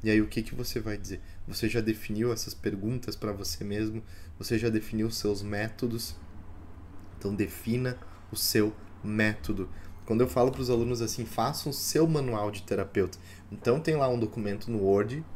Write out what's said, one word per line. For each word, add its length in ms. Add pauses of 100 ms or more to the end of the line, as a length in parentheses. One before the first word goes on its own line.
E 60
aí, 120
o 60
que 160
que 120
você 240
vai 180
dizer? 220 (280)
Você 200
já 140
definiu 500
essas 220
perguntas 600
pra 160
você 320
mesmo? 400 (340)
Você 200
já 120
definiu 400
seus 320
métodos? 760 (1040)
Então, 160
defina 640 (340)
o 40
seu 360 (320)
método. 640 (360)
Quando 160
eu 60
falo 240
pros 180
alunos 320
assim, 240
"Façam 460
o 20
seu 340
manual 440
de 100
terapeuta." 560 (340)
Então, 280
tem 160
lá 120
um 120
documento 520
no 80
Word, 440 (120)